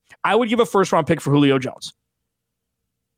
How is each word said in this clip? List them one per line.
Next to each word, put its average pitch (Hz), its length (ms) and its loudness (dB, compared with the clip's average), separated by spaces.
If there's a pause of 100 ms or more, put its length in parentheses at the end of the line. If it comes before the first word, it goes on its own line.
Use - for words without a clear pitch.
(240)
I 185 100 0
would 233 140 0
give 233 120 0
a 226 60 0
first-round 175 400 0
pick 165 140 -2
for 143 100 -6
Julio 143 280 4
Jones - 340 -10 (1300)